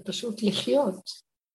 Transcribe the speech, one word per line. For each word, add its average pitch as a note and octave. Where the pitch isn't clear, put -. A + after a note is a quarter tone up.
פשוט A3
לחיות. G#3+